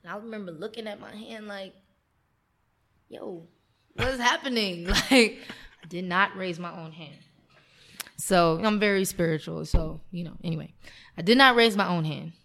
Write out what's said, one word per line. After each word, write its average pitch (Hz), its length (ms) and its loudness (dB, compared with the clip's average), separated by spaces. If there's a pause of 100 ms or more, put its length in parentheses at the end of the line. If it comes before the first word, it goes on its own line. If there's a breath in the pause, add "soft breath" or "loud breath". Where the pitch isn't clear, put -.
And 170 80 -16
I 202 60 -10
remember 214 340 -12
looking 214 340 -12
at 208 140 -12
my - 160 -18
hand 214 320 -16
like, 196 260 -14 (1400)
"Yo, 170 380 -14 (480)
what - 140 -4
is 240 100 -4
happening?" 226 680 -2
<laughs> 202 80 0 (160)
Like, 233 280 6 (440 loud breath)
I 165 40 -20
did 175 180 -8
not 190 320 0
raise 180 220 -6
my 175 200 -10
own 160 120 -14
hand. 156 260 -20 (1000 loud breath)
So, 170 460 4
I'm 214 160 2
very 202 240 4
spiritual. 160 600 -2
So, 160 360 0 (100)
you 170 120 -8
know, - 200 -12
anyway. 156 300 -6 (440 loud breath)
I - 60 -8
did 220 160 6
not 254 160 8
raise 226 200 6
my 196 120 2
own 175 180 0
hand. 151 280 -8 (120)